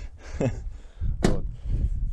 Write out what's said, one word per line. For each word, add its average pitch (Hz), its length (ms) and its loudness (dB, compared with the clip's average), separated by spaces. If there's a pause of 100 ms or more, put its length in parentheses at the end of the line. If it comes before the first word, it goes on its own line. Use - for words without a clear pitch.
(380)
Вот. - 1040 0 (680)